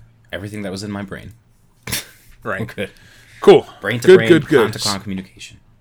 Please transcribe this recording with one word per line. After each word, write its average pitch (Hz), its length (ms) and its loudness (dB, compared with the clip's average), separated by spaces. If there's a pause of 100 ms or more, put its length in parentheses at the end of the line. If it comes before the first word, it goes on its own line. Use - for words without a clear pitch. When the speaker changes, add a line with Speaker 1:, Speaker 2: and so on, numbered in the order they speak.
(320)
Speaker 1:
everything 104 300 -12
that 95 100 -10
was 98 100 -10
in 104 80 -10
my 101 120 -10
brain. 78 320 -16 (520)
<laughs> - 80 -6 (500)
Speaker 2:
Right. 104 280 -6
Speaker 1:
Good. 101 180 -10 (500)
Speaker 2:
Cool. - 260 6 (140)
Speaker 1:
Brain 110 200 -4
to 123 60 -6
Speaker 2:
Good, 185 100 10
Speaker 1:
brain, - 120 2
Speaker 2:
good, 160 180 4
good. 135 160 2
Speaker 1:
con 107 100 -2
to 101 60 -12
con 101 220 -4
communication. - 580 -14 (220)